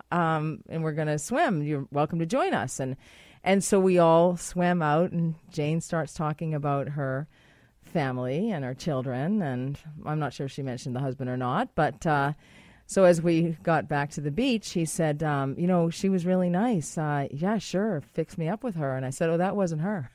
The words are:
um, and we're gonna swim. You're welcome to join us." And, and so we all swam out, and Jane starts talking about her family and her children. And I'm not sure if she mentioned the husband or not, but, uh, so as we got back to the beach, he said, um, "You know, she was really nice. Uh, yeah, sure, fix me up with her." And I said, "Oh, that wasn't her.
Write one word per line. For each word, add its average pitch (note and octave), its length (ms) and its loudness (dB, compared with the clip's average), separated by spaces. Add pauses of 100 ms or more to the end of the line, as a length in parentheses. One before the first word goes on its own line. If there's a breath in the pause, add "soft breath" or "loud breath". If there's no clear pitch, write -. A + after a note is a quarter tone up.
(120)
um, D#3+ 580 0
and E3 140 -4
we're D#3+ 80 -2
gonna D3+ 260 -2
swim. A3+ 460 0
You're D3 280 -4
welcome D3+ 280 0
to E3 80 0
join D4+ 260 0
us." C3 260 -4
And, C3 180 -6 (460 loud breath)
and F#3+ 200 4
so G3+ 160 4
we F#3 180 6
all E3+ 400 8
swam F3 460 0
out, D3+ 280 2
and E3 220 0 (160)
Jane D#3 320 -2
starts D#3+ 320 -4
talking D#3 400 -4
about C#3+ 360 -2
her C#3+ 380 -4 (540 soft breath)
family C3+ 720 -2
and D3+ 120 -4
her B2+ 120 -6
children. C3+ 680 -2
And C3+ 340 -4 (300)
I'm D3+ 140 -2
not C#3+ 140 -4
sure C#3+ 120 -6
if C3+ 60 -8
she D3 100 -10
mentioned B2+ 340 -6
the A#2+ 40 -4
husband C3 320 -4
or B2+ 60 -4
not, C3 360 -2
but, D3+ 320 0
uh, D3 280 2 (540 loud breath)
so G3 180 6
as F3 160 8
we E3 420 2
got D#3+ 240 2
back C#3+ 240 -2
to - 100 -8
the D3 100 -2
beach, A3+ 400 0
he E3+ 120 0
said, D#3 400 0
um, C#3 340 0
"You E3+ 80 0
know, F3 240 4
she F#3+ 200 -2
was F#3 160 2
really F3+ 240 2
nice. F3+ 480 0
Uh, D3 340 -2
yeah, F#3 260 -2
sure, F#3 440 -2
fix - 360 -8
me D#3+ 120 -2
up A3 160 -4
with G#3+ 100 -4
her." C3+ 220 -2
And C3 80 -4
I C3 60 -4
said, E3 180 0
"Oh, E3 80 2
that F#3+ 180 0
wasn't E3 260 0
her. F3+ 340 -4